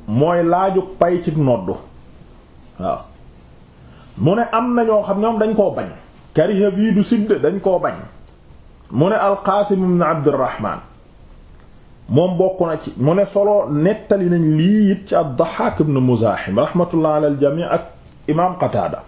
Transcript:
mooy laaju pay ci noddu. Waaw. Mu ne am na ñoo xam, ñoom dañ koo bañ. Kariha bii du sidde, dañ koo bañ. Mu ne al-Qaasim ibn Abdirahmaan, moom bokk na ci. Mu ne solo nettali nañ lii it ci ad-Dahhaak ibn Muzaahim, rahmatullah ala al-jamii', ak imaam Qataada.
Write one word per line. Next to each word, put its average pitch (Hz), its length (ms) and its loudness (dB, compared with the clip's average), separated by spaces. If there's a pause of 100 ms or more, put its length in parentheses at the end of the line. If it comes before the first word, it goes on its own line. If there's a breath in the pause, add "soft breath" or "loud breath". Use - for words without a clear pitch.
mooy 160 360 0
laaju 185 380 2 (180)
pay 175 240 2
ci 170 120 -4
noddu. 123 380 0 (1040)
Waaw. - 200 -4 (1160 loud breath)
Mu 156 180 2
ne 233 160 0
am 240 240 -2
na 233 80 2
ñoo 214 200 2
xam, 196 180 -4
ñoom 226 180 0
dañ 220 160 0
koo 196 200 2
bañ. - 140 -8 (440)
Kariha 202 380 2
bii 208 220 0
du 190 100 2
sidde, 208 380 0
dañ 165 180 0
koo 180 200 0
bañ. 175 160 -4 (960)
Mu 147 180 2
ne 220 60 0
al-Qaasim 196 680 0
ibn 180 180 2
Abdirahmaan, 135 800 -2 (1300)
moom 170 280 2
bokk 185 240 0
na 165 160 -2
ci. - 200 -12
Mu 143 180 2
ne 196 100 2
solo 202 440 2
nettali 185 600 0
nañ 170 140 2 (140)
lii 196 340 4
it 190 160 -4
ci - 80 -2
ad-Dahhaak 165 640 -2
ibn 139 200 2
Muzaahim, 110 600 0
rahmatullah 156 560 0
ala 151 120 0
al-jamii', 143 420 0
ak 170 120 0 (460)
imaam 175 320 0
Qataada. 101 480 -4